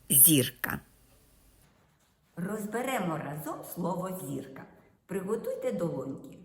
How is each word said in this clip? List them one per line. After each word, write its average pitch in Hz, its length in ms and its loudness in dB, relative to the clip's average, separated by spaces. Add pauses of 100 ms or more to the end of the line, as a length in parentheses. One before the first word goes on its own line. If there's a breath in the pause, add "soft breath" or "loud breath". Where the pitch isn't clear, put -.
(100)
зірка. - 720 6 (1600)
Розберемо 208 840 -2
разом 147 460 -8 (100)
слово 180 480 -4
зірка. 139 420 -8 (420 soft breath)
Приготуйте 220 680 -2
долоньки. 147 720 -4